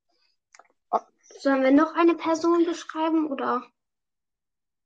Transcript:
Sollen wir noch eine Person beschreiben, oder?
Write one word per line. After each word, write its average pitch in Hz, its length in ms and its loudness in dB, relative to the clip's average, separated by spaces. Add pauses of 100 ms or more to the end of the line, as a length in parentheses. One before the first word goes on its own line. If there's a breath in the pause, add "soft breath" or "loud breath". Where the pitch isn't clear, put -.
(1400)
Sollen 269 240 0
wir 269 80 4
noch 320 240 4
eine 339 200 4
Person 339 500 0
beschreiben, 320 680 -4
oder? 247 300 -4 (1200)